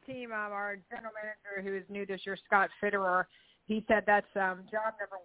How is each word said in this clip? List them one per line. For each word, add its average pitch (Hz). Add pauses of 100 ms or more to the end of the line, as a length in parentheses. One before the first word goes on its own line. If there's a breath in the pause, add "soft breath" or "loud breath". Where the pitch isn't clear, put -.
team. 247
Um, 208
our 202 (120)
general 233
manager, 214
who 196
is 185
new 202
this 190
year, 196
Scott 190 (120)
Fitterer, 190 (420 soft breath)
he 214
said 208
that's, 208
um, 190
job 220
number 196